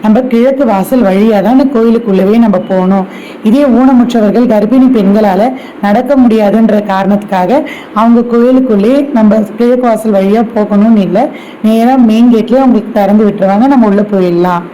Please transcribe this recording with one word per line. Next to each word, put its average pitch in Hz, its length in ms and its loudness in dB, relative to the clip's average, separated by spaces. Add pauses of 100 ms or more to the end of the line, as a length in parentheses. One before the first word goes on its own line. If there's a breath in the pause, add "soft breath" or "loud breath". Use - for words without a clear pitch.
நம்ம 220 260 2
கிழக்கு 262 420 0
வாசல் 208 360 -2
வழியா 202 340 0
தான் 240 160 0
அந்த 277 180 0
கோயிலுக்குள்ளவே 220 720 0
நம்ம 180 240 0
போகணும். 190 360 0 (440 loud breath)
இதே 285 160 2 (140)
ஊனமுற்றவர்கள், 240 760 2
கர்ப்பிணி 240 420 2
பெண்களால 202 560 0 (320 loud breath)
நடக்க 247 300 0 (100)
முடியாதுன்ற 214 540 2 (160)
காரணத்துக்காக 196 680 -2 (380 loud breath)
அவங்க 233 340 2
கோயிலுக்குள்ளே 240 600 2 (220)
நம்ம 214 260 2 (160)
கிழக்கு 247 300 0
வாசல் 214 280 -2
வழியா 202 240 0 (140)
போகணும்னு 208 520 2
இல்ல, 226 220 -2 (380 loud breath)
நேரா 233 280 2 (140)
மெயின் 226 240 4
கேட்லயே 247 300 0
அவங்களுக்கு 214 360 0
திறந்து 208 280 2
விட்டுருவாங்க, 196 460 0
நம்ம 220 180 2
உள்ள 202 200 0
போயிடலாம். 175 600 -2